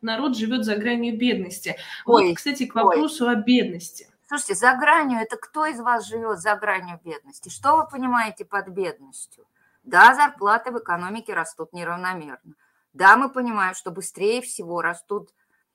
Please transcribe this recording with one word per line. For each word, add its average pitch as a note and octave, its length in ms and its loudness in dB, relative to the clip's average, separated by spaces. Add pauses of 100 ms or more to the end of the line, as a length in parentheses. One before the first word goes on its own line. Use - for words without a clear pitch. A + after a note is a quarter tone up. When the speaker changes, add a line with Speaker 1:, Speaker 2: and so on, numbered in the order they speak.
Speaker 1:
народ A#3 340 -2
живёт A3 300 -2
за G#3+ 120 -2
гранью A#3 420 -2
бедности. F#3+ 580 -4 (300)
Вот, G#3+ 160 6
Speaker 2:
Ой, F3 120 2
Speaker 1:
кстати, C4+ 300 -4
к - 100 -12
Speaker 2:
ой. A#3 100 2
Speaker 1:
вопросу D4 440 2
о A#3+ 60 2
бедности. G#3 760 0 (200)
Speaker 2:
Слушайте, C#4+ 260 -4
за B3+ 220 4
гранью, D4 440 4
это A3 160 -6
кто D4+ 300 -6
из C#4 120 -4
вас A#3 280 -2
живёт A3 320 -6
за G#3 180 0
гранью F#3 480 -4
бедности? D3+ 460 -16
Что - 260 2
вы D#4 100 2
понимаете B3 600 -4
под G3 220 -6
бедностью? - 760 -10 (380)
Да, G3 320 8
зарплаты A3+ 560 2
в A#3+ 80 -6
экономике G3 560 -6
растут E3 400 -6
неравномерно. E3+ 800 -8 (400)
Да, F#3+ 240 8
мы C4+ 100 0
понимаем, A3+ 460 -2
что - 160 -12
быстрее G3 500 -4
всего F3 400 -8
растут, E3+ 540 -6 (400)